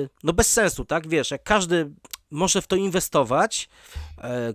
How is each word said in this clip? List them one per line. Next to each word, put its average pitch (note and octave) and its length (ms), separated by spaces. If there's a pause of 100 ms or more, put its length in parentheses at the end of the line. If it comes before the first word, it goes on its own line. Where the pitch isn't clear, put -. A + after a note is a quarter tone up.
(220)
no D#3+ 100
bez A3 200
sensu, F3 320
tak? D#3+ 240
Wiesz, D#3 220
jak C#3 120
każdy F3 480 (400)
może F3 320
w - 40
to F#3+ 100
inwestować, F3 920 (500)
e, A#2+ 360